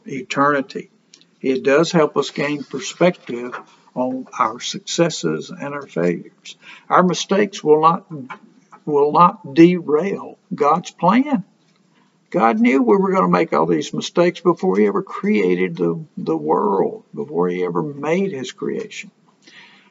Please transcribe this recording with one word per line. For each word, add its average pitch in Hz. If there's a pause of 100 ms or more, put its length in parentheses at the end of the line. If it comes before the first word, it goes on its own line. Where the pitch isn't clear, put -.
eternity. 139 (500)
It 131
does 143
help 151
us 139
gain 147
perspective 127 (360)
on 127 (120)
our 117
successes -
and 143
our -
failures. - (320)
Our 170
mistakes 196
will 151
not, 165 (800)
will 147
not 160
derail 165 (160)
God's 151
plan. 240 (840)
God 220
knew 254
we 220
were 190
gonna 185
make 175
all 160
these 160
mistakes 170
before 185
he 208
ever 196
created 104
the, 160 (120)
the -
world, - (100)
before 78
he 90
ever 87
made 151
his 131
creation. - (800)